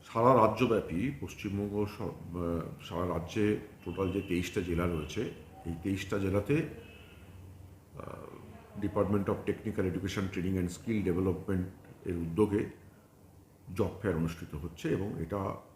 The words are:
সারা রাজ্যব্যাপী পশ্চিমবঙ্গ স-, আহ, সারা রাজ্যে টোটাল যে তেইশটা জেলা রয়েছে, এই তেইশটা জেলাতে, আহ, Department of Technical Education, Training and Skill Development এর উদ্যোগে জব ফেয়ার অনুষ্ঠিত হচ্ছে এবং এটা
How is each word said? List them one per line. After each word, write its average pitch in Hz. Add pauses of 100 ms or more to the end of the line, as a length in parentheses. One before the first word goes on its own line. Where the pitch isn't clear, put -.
(140)
সারা 117
রাজ্যব্যাপী 110 (100)
পশ্চিমবঙ্গ 101 (120)
স-, -
আহ, 90 (760)
সারা 87
রাজ্যে 104 (260)
টোটাল 92
যে 95
তেইশটা 90
জেলা 87
রয়েছে, 80 (440)
এই 85 (100)
তেইশটা 98
জেলাতে, 101 (1300)
আহ, - (800)
Department 101
of 104
Technical 101
Education, 92 (140)
Training 92
and 90
Skill 104
Development 92 (420)
এর 87
উদ্যোগে 92 (1040)
জব 95 (120)
ফেয়ার 87
অনুষ্ঠিত 80
হচ্ছে 82
এবং 98
এটা 98 (200)